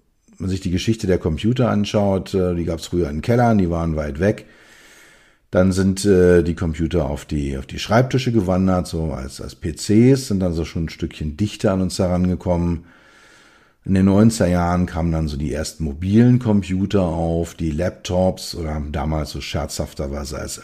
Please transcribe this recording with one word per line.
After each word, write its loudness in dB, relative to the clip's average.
wenn -10
man -4
sich -4
die -4
Geschichte -2
der 2
Computer 0
anschaut, 0
äh, 0
die -2
gab's -6
früher -2
in -4
Kellern, 2
die 2
waren -2
weit -6
weg. 0
Dann 4
sind, 0
äh, 6
die -2
Computer -2
auf -6
die, -4
auf -12
die -12
Schreibtische 0
gewandert, 2
so -4
als, -12
als -14
P -6
Cs, 4
sind 0
dann 0
so -2
schon -6
ein -6
Stückchen -8
dichter 0
an 0
uns -2
herangekommen. 0
In 0
den 4
neunziger 4
Jahren 2
kamen -2
dann 0
so -6
die -4
ersten -8
mobilen 4
Computer 0
auf, -2
die -4
Laptops, -2
oder -6
haben -6
damals -4
so -10
scherzhafterweise -8
als -12